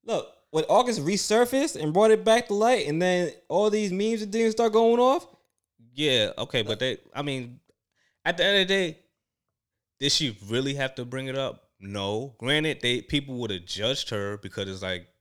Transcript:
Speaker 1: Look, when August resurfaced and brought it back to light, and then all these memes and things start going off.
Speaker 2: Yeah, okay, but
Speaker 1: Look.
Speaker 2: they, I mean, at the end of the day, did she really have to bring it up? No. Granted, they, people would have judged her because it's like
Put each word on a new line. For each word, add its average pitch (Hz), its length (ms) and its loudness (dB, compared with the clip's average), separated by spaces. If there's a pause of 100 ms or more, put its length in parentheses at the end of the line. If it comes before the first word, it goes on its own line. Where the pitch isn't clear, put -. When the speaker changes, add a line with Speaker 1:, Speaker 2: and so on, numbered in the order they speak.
Speaker 1:
Look, 202 240 -4 (220)
when 156 180 0
August 214 320 4
resurfaced 233 800 0
and 151 120 -2
brought 214 180 6
it 214 140 4
back 233 240 2
to 202 60 -2
light, 220 320 2
and 156 140 -2
then 180 320 2 (160)
all 202 220 2
these 208 220 0
memes 214 300 -2
and 202 100 -8
things 226 200 2
start 226 200 2
going 226 280 4
off. 269 260 2 (680)
Speaker 2:
Yeah, 131 440 2
okay, 117 240 -2
but 107 80 -4
Speaker 1:
Look. 107 100 -2
Speaker 2:
they, 123 180 -2 (160)
I 139 80 -8
mean, 127 380 -8 (640)
at 170 140 -2
the 170 60 0
end 196 180 2
of 180 60 0
the 196 60 2
day, 180 240 -2 (1000)
did 143 120 0
she 123 240 -2 (120)
really 131 260 -2
have 135 220 -4
to 123 80 -8
bring 131 240 -8
it 131 80 -6
up? - 320 -6 (120)
No. 101 580 -6
Granted, 151 420 -2
they, 120 220 -2
people 139 340 -6
would 113 140 -6
have 90 160 -8
judged 117 440 -6
her 101 280 -6
because 98 320 -10
it's 95 120 -10
like 90 260 -6 (120)